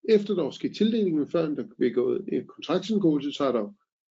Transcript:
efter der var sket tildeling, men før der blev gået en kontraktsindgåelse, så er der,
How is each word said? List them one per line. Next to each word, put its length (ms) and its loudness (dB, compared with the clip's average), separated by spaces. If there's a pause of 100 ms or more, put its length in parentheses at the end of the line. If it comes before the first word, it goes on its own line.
efter 260 4
der 80 0
var 80 -4
sket 240 -4
tildeling, 420 0
men 120 -2
før 200 0
der 140 -4 (140)
blev 160 2
gået 380 0
en 160 -2
kontraktsindgåelse, 840 0
så 120 -4
er 80 2
der, 220 -2 (440)